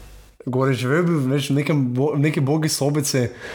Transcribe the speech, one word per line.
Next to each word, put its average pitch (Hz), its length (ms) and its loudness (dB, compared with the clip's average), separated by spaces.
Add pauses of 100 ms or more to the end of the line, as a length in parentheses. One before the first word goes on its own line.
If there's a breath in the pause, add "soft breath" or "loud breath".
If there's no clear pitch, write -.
(420 loud breath)
Gore 131 300 0
živel 127 320 0
bi 170 100 2
v 139 120 0
neč-, 139 240 0
nekem 147 380 2
bo-, 127 260 0
v 143 60 0
neki 156 200 2
bogi 151 280 2
sobici, 143 580 0 (280 loud breath)